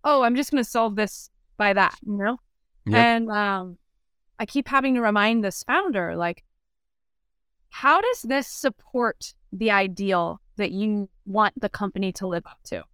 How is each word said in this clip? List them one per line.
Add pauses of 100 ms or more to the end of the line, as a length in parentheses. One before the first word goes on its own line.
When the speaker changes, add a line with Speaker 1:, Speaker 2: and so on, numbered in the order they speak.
Speaker 1:
"Oh,
I'm
just
gonna
solve
this (260)
by
that,"
you
know? (480)
Speaker 2:
Yep.
Speaker 1:
And,
um, (600)
I
keep
having
to
remind
this
founder,
like, (1300)
"How
does
this
support (180)
the
ideal (160)
that
you (180)
want
the
company
to
live
up
to?"